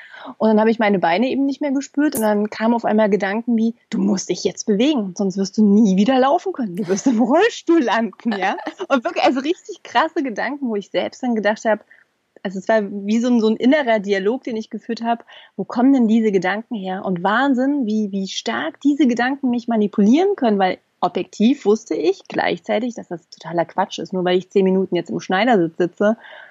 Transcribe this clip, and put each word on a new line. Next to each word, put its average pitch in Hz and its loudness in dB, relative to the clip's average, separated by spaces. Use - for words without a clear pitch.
Und 220 2
dann 214 4
habe 220 4
ich 226 -2
meine 208 2
Beine 175 0
eben 269 -2
nicht 277 -4
mehr 294 -2
gespürt. 285 -2
Und 220 -4
dann 214 0
kamen 226 -2
auf 226 -2
einmal 214 2
Gedanken 208 -2
wie, 226 0
„Du 190 -2
musst 196 0
dich 180 -4
jetzt - -6
bewegen, 220 0
sonst 196 -2
wirst 190 -2
du 220 6
nie 202 6
wieder 226 4
laufen 294 0
können. 214 -6
Du 160 -6
wirst 196 -4
im 233 2
Rollstuhl 330 2
landen“, 226 -2
ja. 202 -2
Und 254 0
wirklich, 339 -2
also 269 2
richtig 339 -8
krasse 311 -2
Gedanken, 247 -6
wo 226 -4
ich 202 -8
selbst - -6
dann 240 -2
gedacht 208 -2
habe, 214 0
also 190 -6
es - -6
war 220 2
wie 202 -2
so 240 0
ein, 240 4
so 220 2
ein 220 2
innerer 254 2
Dialog, 202 -2
den 247 -8
ich 220 -8
geführt 226 -10
habe, 233 -2
wo 196 -6
kommen 254 2
denn 240 4
diese 220 2
Gedanken 196 -2
her? 190 -8
Und 180 -2
Wahnsinn, 262 0
wie, 214 -2
wie 196 -4
stark - -6
diese 285 2
Gedanken 247 -2
mich 240 -2
manipulieren 233 2
können, 214 0
weil 185 0
objektiv 202 0
wusste 214 2
ich - -2
gleichzeitig, 208 -2
dass 196 -14
das 170 -12
totaler 165 -6
Quatsch - -6
ist. 170 -10
Nur 180 -2
weil 180 2
ich 180 -4
zehn 196 2
Minuten 190 0
jetzt 170 -4
im 170 -6
Schneidersitz 190 0
sitze, 208 0